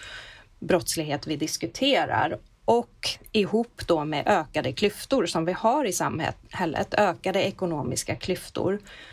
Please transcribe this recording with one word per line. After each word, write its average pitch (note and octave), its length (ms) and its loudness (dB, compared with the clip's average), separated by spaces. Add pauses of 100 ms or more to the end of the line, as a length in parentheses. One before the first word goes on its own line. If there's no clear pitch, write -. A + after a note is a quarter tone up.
(580)
brottslighet D3 680 0
vi D#3 100 -2
diskuterar D#3+ 1000 0 (260)
och - 440 0 (240)
ihop G#3+ 540 0
då D#3+ 180 2
med D3+ 220 -2
ökade D3+ 460 0
klyftor G3+ 540 0
som - 180 0
vi F3 80 2
har B3 320 2
i G3 80 0
samhället, - 1080 -2
ökade F#3+ 480 2
ekonomiska D#3+ 720 -2
klyftor. - 600 -2 (340)